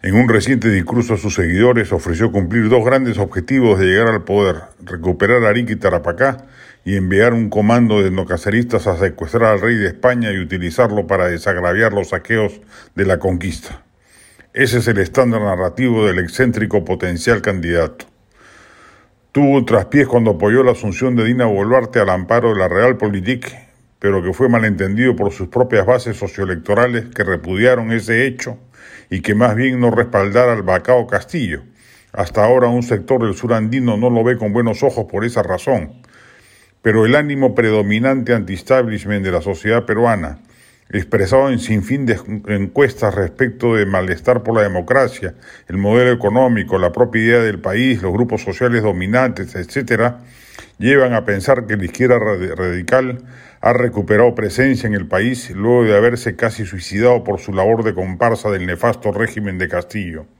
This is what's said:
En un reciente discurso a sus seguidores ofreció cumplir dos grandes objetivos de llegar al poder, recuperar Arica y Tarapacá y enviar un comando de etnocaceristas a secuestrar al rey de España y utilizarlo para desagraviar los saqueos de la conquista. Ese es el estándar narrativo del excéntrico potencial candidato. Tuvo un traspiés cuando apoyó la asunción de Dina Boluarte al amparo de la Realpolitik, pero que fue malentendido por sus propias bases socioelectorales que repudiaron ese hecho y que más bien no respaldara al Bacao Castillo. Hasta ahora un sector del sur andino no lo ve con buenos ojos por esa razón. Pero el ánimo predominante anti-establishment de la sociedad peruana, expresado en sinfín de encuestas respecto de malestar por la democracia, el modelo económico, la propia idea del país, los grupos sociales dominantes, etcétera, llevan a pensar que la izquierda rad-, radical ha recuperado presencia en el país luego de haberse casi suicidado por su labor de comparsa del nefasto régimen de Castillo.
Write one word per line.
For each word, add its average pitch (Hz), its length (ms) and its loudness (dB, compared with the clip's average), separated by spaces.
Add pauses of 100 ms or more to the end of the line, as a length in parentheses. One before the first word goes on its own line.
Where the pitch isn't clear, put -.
En 92 140 -2
un 123 120 6
reciente 113 400 2
discurso 110 460 0
a 101 40 0
sus 95 180 -4
seguidores 101 580 2
ofreció 85 400 -2
cumplir 101 340 0
dos 117 160 4
grandes 123 340 0
objetivos 104 640 0
de 95 60 2
llegar 104 240 2
al 107 160 -2
poder, 98 320 0 (260)
recuperar 92 640 0
Arica 107 260 0
y 107 60 -4
Tarapacá 92 720 -2 (380)
y 98 120 -2
enviar 98 340 2
un 113 180 0
comando 107 520 2
de 95 80 2
etnocaceristas 101 760 -2
a 90 100 0
secuestrar 98 560 0
al 98 80 0
rey 113 160 0
de 104 100 0
España 117 460 0
y 95 60 -4
utilizarlo 90 680 -2
para 92 220 0
desagraviar 90 640 0
los 98 160 -4
saqueos 104 500 -4 (340)
de 98 120 0
la 92 140 0
conquista. 90 680 -6 (680)
Ese 123 260 0
es 120 100 0
el 104 80 2
estándar 113 420 2
narrativo 104 680 0
del 92 140 0
excéntrico 107 640 0
potencial 90 580 -2
candidato. 85 640 -2 (1300)
Tuvo 143 200 4
un 131 140 4
traspiés 123 440 2
cuando 117 220 4
apoyó 104 300 2
la 127 120 4
asunción 123 420 -2
de 113 80 2
Dina 123 220 2
Boluarte 110 560 2
al 95 80 2
amparo 104 400 0
de 104 100 0
la 92 80 2
Realpolitik, 107 880 -2 (440)
pero 98 220 0
que 92 120 -4
fue 131 160 2
malentendido 110 680 2
por 101 160 -2
sus - 160 -8
propias 120 380 0
bases 117 320 0
socioelectorales 101 880 -2 (100)
que 104 80 -4
repudiaron 101 680 0
ese 113 340 0
hecho 123 300 -10 (520)
y 92 120 -4
que 104 140 0
más 110 200 4
bien 127 240 0
no 120 100 4
respaldara 113 640 2
al 107 120 -2
Bacao 104 440 2
Castillo. 98 540 -4 (500)
Hasta 101 320 -2
ahora 123 240 6
un 120 160 0
sector 120 400 0
del 101 120 0
sur 117 180 -2
andino 113 420 0
no 120 140 0
lo 117 160 2
ve 123 120 2
con 104 140 -4
buenos 117 320 0
ojos 123 260 0
por 101 140 -4
esa 117 200 -2
razón. 110 580 -4 (800)
Pero 110 240 4
el 123 100 4
ánimo 139 400 2
predominante 113 800 2
anti-establishment 104 880 -2
de 95 80 -2
la 85 100 0
sociedad 101 440 -2
peruana, 104 540 -2 (500)
expresado 107 600 0
en 123 100 0
sinfín 117 460 -2
de 113 140 0 (280)
encuestas 104 680 0
respecto 117 600 -2
de 104 100 0
malestar 95 580 -2
por 113 120 -4
la 107 80 2
democracia, 98 720 -2 (340)
el 92 80 -6
modelo 117 340 4
económico, 113 680 0
la 90 140 2
propia 113 300 0
idea 117 180 4
del 107 220 -2
país, 110 400 0
los 95 100 -2
grupos 117 300 -2
sociales 117 420 -2
dominantes, 101 720 -2
etcétera, 120 720 -2 (520)
llevan 127 360 4
a 110 100 0
pensar 104 440 0
que 107 100 -2
la 92 80 -4
izquierda 131 340 2
rad-, 92 340 -2
radical 92 640 -2 (420)
ha 113 100 2
recuperado 110 640 2
presencia 123 500 0
en 107 80 -2
el 92 140 -4
país 113 440 -2
luego 113 340 2
de 107 100 4
haberse 117 400 2
casi 110 300 -4
suicidado 101 580 0
por 95 160 -4
su 101 140 -10
labor 107 320 2
de 107 80 -2
comparsa 95 580 -2
del 92 140 -4
nefasto 104 480 -4
régimen 104 440 -6
de 90 120 -6
Castillo. 87 560 -8 (140)